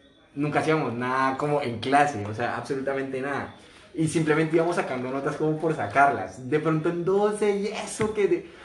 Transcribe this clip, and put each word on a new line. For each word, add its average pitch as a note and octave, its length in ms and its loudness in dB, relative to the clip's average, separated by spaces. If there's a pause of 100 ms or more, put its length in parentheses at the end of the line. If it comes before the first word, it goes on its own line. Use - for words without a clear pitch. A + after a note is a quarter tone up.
(360)
Nunca D3 240 0
hacíamos D3 340 2
nada C3 440 0
como D3 240 0
en A#2 180 -4
clase, C3 460 2
o G#2+ 80 -6
sea, A2 240 -4
absolutamente C3+ 640 -4
nada. C3 340 -6 (400)
Y D#3+ 120 2
simplemente D#3 480 2
íbamos F3 200 2
sacando B2+ 340 -4
notas C3+ 260 -2
como D#3 240 0
por D#3+ 160 0
sacarlas. B2+ 720 2
De D3+ 120 2
pronto D#3 300 0
en E3+ 140 -2
doce G3+ 560 2
y G3 80 -2
eso G#3+ 460 -4
que G3+ 140 2
de, F3 180 0 (200)